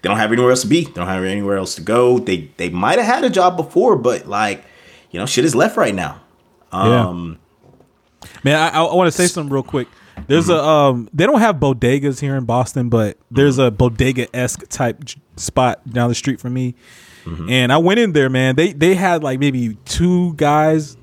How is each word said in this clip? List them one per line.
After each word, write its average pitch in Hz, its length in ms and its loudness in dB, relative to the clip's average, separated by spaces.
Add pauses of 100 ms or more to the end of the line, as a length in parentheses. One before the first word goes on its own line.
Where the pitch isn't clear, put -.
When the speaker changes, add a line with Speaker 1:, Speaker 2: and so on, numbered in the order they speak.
Speaker 1:
they 90 60 -4
don't 104 100 0
have 107 140 0
anywhere 123 180 4
else 127 120 2
to 123 60 -6
be. 165 160 2
They - 80 -14
don't 87 160 -6
have 92 160 -4
anywhere 101 320 -4
else 95 200 -6
to 85 60 -14
go. 123 380 2
They, 85 280 -4 (100)
they 87 120 -4
might 104 280 0
have 226 80 0
had 262 180 0
a 247 60 2
job 180 260 2
before, 175 400 2
but, 117 320 -2
like, 101 360 -4 (460)
you 87 80 -10
know, 101 80 -6
shit 135 180 0
is 151 120 0
left 202 200 2
right 127 180 0
now. 80 260 -8 (500)
Speaker 2:
Yeah. 107 380 2
Speaker 1:
Um, 85 300 -10 (1040)
Speaker 2:
Man, 143 120 2
I, 160 120 2
I, 160 160 0
I 165 100 -2
wanna 175 180 4
say 180 140 0
something 151 260 -6
real 135 100 -2
quick. 127 260 -6 (380)
There's 160 220 2
Speaker 1:
Mm-hmm. 180 40 2
Speaker 2:
a, 151 160 0
um, 139 460 2
they 160 100 2
don't 254 160 4
have 214 160 2
bodegas 135 640 0
here 139 160 -4
in 131 80 -4
Boston, 120 440 -2
but 113 280 0 (140)
there's 135 280 4
Speaker 1:
Mm-hmm. 131 100 4
Speaker 2:
a - 20 2
bodega-esque 127 960 -2
type - 360 -6
j-, - 160 -18 (160)
spot - 440 -2 (100)
down 120 180 0
the 120 60 0
street 131 260 -4
from 123 120 -8
me. 127 220 -4 (500)
Speaker 1:
Mm-hmm. 82 240 -10
Speaker 2:
And 127 240 2
I 147 60 4
went 185 220 4
in 214 120 2
there, 139 160 2
man. 131 280 0
They, 175 160 2
they 165 240 2
had, 175 260 0
like, 131 160 -4
maybe 127 380 0 (100)
two 175 480 0
guys. 151 680 2